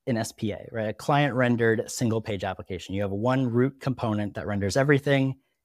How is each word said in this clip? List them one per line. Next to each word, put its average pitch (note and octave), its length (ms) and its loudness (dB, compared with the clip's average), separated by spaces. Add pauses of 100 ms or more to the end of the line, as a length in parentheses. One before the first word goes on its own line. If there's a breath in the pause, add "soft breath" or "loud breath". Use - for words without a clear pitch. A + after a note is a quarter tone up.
an B2 100 0
S A2 160 -4
P G#2 200 -4
A, - 200 -12
right? A2 160 -4
A G#2+ 40 -2
client C#3+ 420 0
rendered A#2 560 2
single A2 300 0
page G2+ 240 -6
application. F#2 500 -8
You G2+ 80 -2
have G2 80 -2
one B2 360 0
root B2 340 2
component G#2+ 540 -4
that D#2 120 -8
renders G2+ 300 0
everything. C#3 600 2 (280)